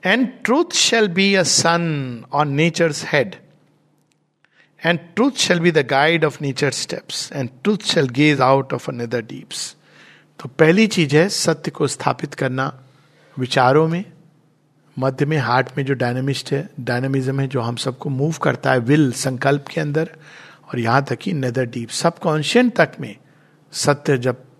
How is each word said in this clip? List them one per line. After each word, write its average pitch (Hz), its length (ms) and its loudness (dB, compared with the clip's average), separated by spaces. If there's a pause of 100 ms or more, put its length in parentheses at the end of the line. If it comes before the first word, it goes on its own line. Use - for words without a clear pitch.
And 226 200 2 (220)
truth 294 220 2
shall 226 360 2 (100)
be 196 260 4
a - 220 0
sun 165 460 0 (240)
on 147 100 2
nature's 156 600 0
head, 123 260 0 (1500)
and 170 120 2 (220)
truth 269 160 2
shall - 240 2
be 170 140 4
the 147 160 2
guide 151 420 2
of - 100 -12
nature's 139 460 -2
steps, - 440 -10
and 135 160 -6 (200)
truth 208 180 0
shall 139 260 0
gaze 143 280 4
out 131 400 2
of - 100 -10
another 120 340 -4
deeps। - 520 -12 (640)
तो 127 100 -12 (100)
पहली 175 280 6
चीज 151 280 0
है 170 140 6
सत्य 160 420 -2
को 147 160 -2
स्थापित 135 460 -4
करना 131 500 -4 (560)
विचारों 135 480 4
में, 170 180 -4 (960)
मध्य 135 260 0
में, 156 120 0
हार्ट 127 400 0
में 139 80 -2
जो 139 80 0
डायनामिस्ट 127 580 -4
है, 147 180 -4 (100)
डायनामिज्म 131 600 -2
है, 135 80 0
जो 131 140 -2
हम 117 140 -4
सबको 127 340 -8
मूव 139 220 -2
करता 135 400 -2
है, 131 80 4
विल, 135 320 4
संकल्प 139 560 -2
के - 140 -6
अंदर, 156 280 -2 (600)
और 127 100 -6
यहाँ 120 240 2
तक 139 120 -4
कि 190 180 -6
नेदर 131 320 -2
डीप, 117 240 -10
सबकॉन्शियस 170 840 0
तक 165 240 2
में 113 160 -12 (560)
सत्य 143 460 0
जब 123 260 -2 (160)